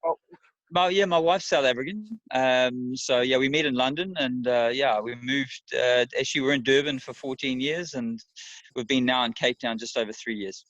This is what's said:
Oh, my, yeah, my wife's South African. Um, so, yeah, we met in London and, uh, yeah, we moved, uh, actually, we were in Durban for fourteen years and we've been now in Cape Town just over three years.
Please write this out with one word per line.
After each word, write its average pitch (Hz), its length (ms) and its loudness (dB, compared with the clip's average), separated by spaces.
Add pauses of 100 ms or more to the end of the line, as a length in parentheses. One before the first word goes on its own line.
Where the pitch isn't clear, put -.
Oh, 165 100 0 (560)
my, 180 180 2
yeah, 196 160 4
my 175 120 2
wife's 170 300 2
South 151 180 2
African. 190 540 -2 (120)
Um, 127 640 2
so, 127 260 0
yeah, 131 160 2
we 131 120 4
met 151 160 2
in 143 80 0
London 143 440 0
and, 127 300 -2
uh, 120 240 2
yeah, 127 280 2
we 113 160 -4
moved, 127 480 -4 (100)
uh, 123 320 4 (120)
actually, 135 240 -2
we 131 60 0
were 139 60 2
in 139 100 0
Durban 139 360 2
for 131 140 -12
fourteen 131 460 -6
years 156 360 -4
and 117 240 -4 (560)
we've 123 120 -6
been 131 180 2
now 127 200 2
in 117 80 -2
Cape 127 260 -2
Town 117 180 -4
just 113 200 -8
over 110 160 -2
three 113 220 -8
years. 98 340 -8